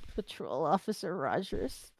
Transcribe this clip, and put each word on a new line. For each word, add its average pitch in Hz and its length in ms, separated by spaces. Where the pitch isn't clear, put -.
Patrol 151 500
Officer 180 520
Rogers 151 840